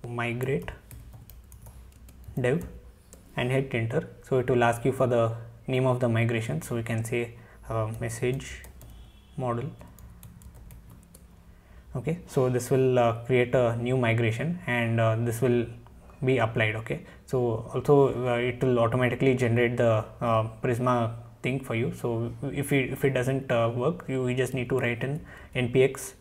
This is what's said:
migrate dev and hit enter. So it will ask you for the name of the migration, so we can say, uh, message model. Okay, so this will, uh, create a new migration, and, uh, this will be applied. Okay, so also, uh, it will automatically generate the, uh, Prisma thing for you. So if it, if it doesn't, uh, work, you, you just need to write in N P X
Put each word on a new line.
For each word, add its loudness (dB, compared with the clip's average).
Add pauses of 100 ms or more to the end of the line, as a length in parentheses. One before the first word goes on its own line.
migrate -4 (1700)
dev 0 (720)
and -2
hit -2
enter. -2 (120)
So 0
it 0
will 4
ask 0
you 2
for 0
the 2 (320)
name 0
of 2
the 2
migration, 0
so -6
we -4
can -4
say, -4 (340)
uh, -2
message -4 (760)
model. -4 (2250)
Okay, -4
so 2
this 0
will, 4
uh, 2
create 2
a 4
new 0
migration, 0
and, 2
uh, 4
this -2
will 4 (580)
be 4
applied. 0
Okay, -8 (200)
so 0
also, 4
uh, 2
it -2
will 4
automatically 2
generate 2
the, 4 (160)
uh, 2 (120)
Prisma 0 (260)
thing -2
for -6
you. 0
So -2 (120)
if -4
it, 2
if -4
it 2
doesn't, 0
uh, 2
work, -2
you, -2
you 0
just -2
need -4
to 0
write -2
in -6 (300)
N 0
P 6
X -2